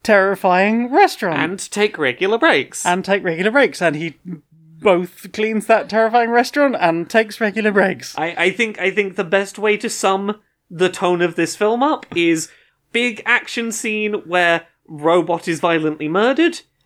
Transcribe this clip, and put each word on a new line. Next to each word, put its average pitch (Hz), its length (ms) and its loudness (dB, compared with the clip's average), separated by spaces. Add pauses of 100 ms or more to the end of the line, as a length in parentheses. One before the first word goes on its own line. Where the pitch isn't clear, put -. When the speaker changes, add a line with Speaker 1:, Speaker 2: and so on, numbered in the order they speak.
Speaker 1:
terrifying 202 880 2
restaurant." 247 480 2
Speaker 2:
And 165 320 -4
take 208 280 -2
regular 165 400 0
breaks. 226 480 0
Speaker 1:
And 180 180 0
take 196 180 0
regular 180 280 -2
breaks. 226 320 2
And 151 140 0
he 160 200 -8 (640)
both 180 520 0
cleans 214 340 -2
that 196 240 2
terrifying 226 400 2
restaurant 247 500 2
and 170 300 0
takes 220 300 0
regular 208 320 0
breaks. 185 440 0
Speaker 2:
I, 165 220 -4
I 175 120 2
think, 208 300 -4
I 185 100 0
think 190 260 -4
the 202 80 -2
best 196 340 -2
way 214 180 0
to 214 140 -4
sum 202 500 -2 (300)
the 180 180 0
tone 180 320 0
of 170 140 0
this 165 220 -2
film 226 260 2
up 285 240 0 (100)
is 165 320 0 (440)
big 233 340 -2
action 233 460 -2
scene 214 420 -4 (120)
where 170 400 2 (200)
robot 165 640 0
is 160 120 -4
violently 156 480 -2
murdered, 262 520 0 (260)